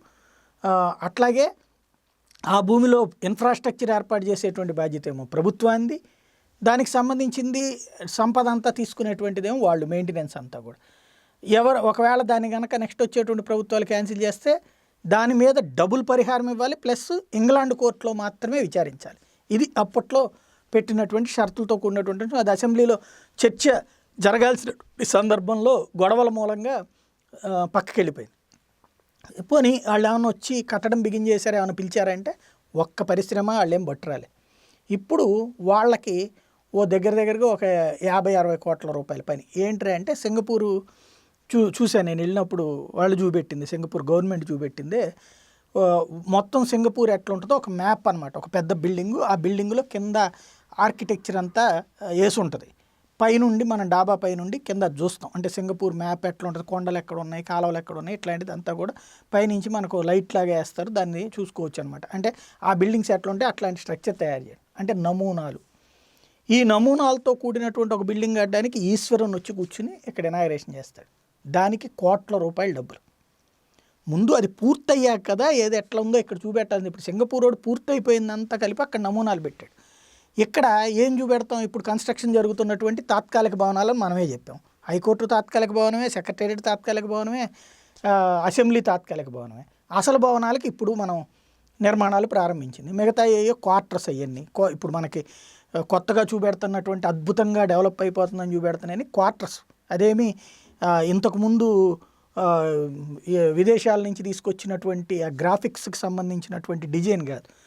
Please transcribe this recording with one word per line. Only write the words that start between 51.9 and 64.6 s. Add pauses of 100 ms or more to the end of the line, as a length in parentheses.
ఆ,
వేసి
ఉంటది. (540)
పైనుండి
మనం
డాబా
పైనుండి
కింద
చూస్తాం,
అంటే
సింగపూర్
మ్యాప్
ఎట్లా
ఉంటది,
కొండలు
ఎక్కడ
ఉన్నాయి,
కాలువలు
ఎక్కడ
ఉన్నాయి,
ఇట్లాంటిది
అంతా
కూడా (420)
పైనుంచి
మనకు
లైట్
లాగా
వేస్తారు,
దాన్ని (100)
చూసుకోవచ్చు
అనమాట. (120)
అంటే (280)
ఆ
బిల్డింగ్స్
ఎట్లా
ఉంటే
అట్లాంటి
స్ట్రక్చర్
తయారు
చేయడం, (240)